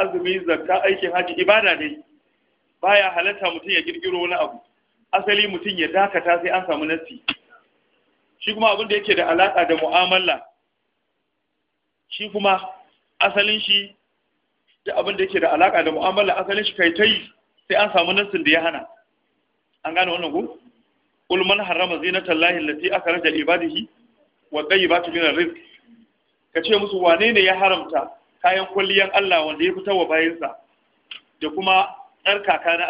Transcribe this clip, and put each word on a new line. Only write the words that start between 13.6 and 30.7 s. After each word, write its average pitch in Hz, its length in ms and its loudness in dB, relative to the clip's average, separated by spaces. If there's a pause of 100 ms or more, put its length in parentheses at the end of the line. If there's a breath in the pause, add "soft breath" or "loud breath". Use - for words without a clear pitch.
shi, 202 360 -4 (920)
da - 100 -6
abin 196 200 -4
da 190 80 0
yake 190 160 -2
da 165 120 0
alaka 190 320 4
da 156 80 0
mu'amala, 185 440 0
asalin 196 280 -4
shi - 100 -6
kai 170 200 2
ta 202 100 2
yi 220 180 2 (460)
sai 180 80 0
an 202 160 2
samu 175 200 2
nassin 196 320 -2
da 147 60 2
ya 160 120 4
hana. 156 240 -4 (960)
An 160 100 -6
gane 180 180 0
wannan 170 200 -6
ko? 202 260 -6 (720)
"Qul 185 160 2
man 202 120 2
harrama 175 440 -2
zinata 180 300 -2
Allahi 165 260 2
allati 156 320 -4
akhraja 170 400 0
li 156 120 -2
ibadihi 165 460 -2 (600)
wa 151 180 -4
tayyibati 175 420 2
min 170 140 -2
ar-rizq." 160 320 0 (960)
Ka 165 80 0
ce 208 140 2
musu, 202 240 -2
wane 175 320 4
ne 208 100 4
ya 185 140 4
haramta 175 540 0 (320)
kayan 185 240 2
kwalliyan 196 480 0
Allah 180 320 2
wanda 156 180 -4
ya 185 100 2
fitar 196 200 -2
wa 180 120 2
bayinsa 160 500 -2 (840)